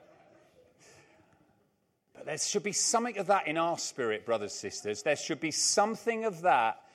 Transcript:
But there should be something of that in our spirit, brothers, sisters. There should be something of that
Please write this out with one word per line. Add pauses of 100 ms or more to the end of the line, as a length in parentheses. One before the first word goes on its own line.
(2250)
But
there
should
be
something
of
that
in
our
spirit,
brothers,
sisters.
There
should
be
something
of
that (120)